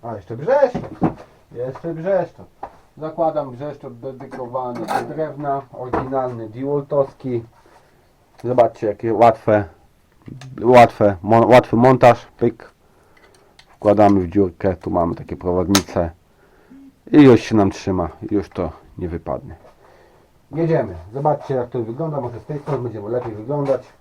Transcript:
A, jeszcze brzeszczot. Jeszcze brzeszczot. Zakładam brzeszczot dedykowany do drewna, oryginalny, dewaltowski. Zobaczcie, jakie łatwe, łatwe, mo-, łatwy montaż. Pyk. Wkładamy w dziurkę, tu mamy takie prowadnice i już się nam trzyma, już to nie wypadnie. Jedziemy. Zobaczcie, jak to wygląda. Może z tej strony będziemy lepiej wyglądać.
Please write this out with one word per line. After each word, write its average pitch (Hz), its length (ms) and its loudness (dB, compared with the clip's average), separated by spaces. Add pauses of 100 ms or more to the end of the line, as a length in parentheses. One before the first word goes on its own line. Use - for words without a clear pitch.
A, 113 120 -12
jeszcze 110 220 -14
brzeszczot. 254 460 0 (680)
Jeszcze 135 420 -10
brzeszczot. 170 520 -6 (520)
Zakładam 156 540 -6
brzeszczot 135 480 -14
dedykowany 123 800 -12
do 120 340 -8
drewna, 143 480 -8 (120)
oryginalny, 127 760 -8
dewaltowski. 135 920 -6 (1000)
Zobaczcie, 117 440 0
jakie 110 260 -4
łatwe, 107 500 2 (1000)
łatwe, 117 600 6
mo-, 110 260 4
łatwy 123 280 6
montaż. 120 500 6 (120)
Pyk. - 340 -4 (960)
Wkładamy 101 520 4
w 90 100 -2
dziurkę, 92 460 0
tu 87 160 -8
mamy 85 240 0
takie - 200 -14
prowadnice 90 760 -2 (1000)
i 151 100 8
już 123 200 8
się - 140 -4
nam 101 160 2
trzyma, 90 380 -4 (220)
już 101 180 -2
to 85 220 -6 (260)
nie 92 120 -8
wypadnie. - 460 -10 (960)
Jedziemy. 147 440 -2 (180)
Zobaczcie, 143 420 -4
jak 123 140 -6
to 120 140 -6
wygląda. 139 380 -8
Może 117 180 -12
z - 60 -20
tej 147 140 -10
strony 135 240 -6
będziemy 107 260 -10
lepiej 120 260 -6
wyglądać. 135 520 -4 (140)